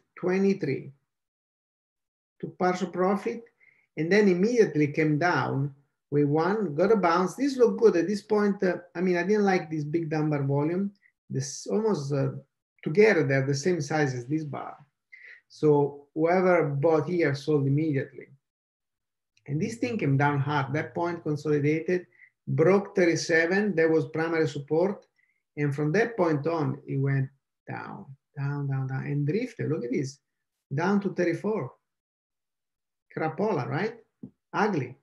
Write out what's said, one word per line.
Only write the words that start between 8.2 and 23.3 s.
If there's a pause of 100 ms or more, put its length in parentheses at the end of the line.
point.
Uh, (180)
I
mean,
I
didn't
like
this
big
dunbar
volume. (380)
This
almost,
uh, (520)
together,
they're
the
same
size
as
this
bar. (720)
So
whoever
bought
here
sold
immediately. (1200)
And
this
thing
came
down
hard.
That
point
consolidated, (420)
broke
thirty-seven.